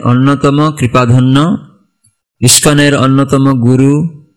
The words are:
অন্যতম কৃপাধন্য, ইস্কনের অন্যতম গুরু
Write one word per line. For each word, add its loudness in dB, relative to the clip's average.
অন্যতম 0
কৃপাধন্য, 0
ইস্কনের 0
অন্যতম 0
গুরু 2